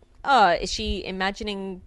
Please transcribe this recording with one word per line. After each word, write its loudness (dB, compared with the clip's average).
"Oh, 6
is 0
she -4
imagining -6